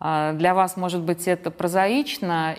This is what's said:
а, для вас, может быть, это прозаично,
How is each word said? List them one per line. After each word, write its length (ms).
а, 320
для 200
вас, 240
может 240
быть, 280
это 240
прозаично, 1080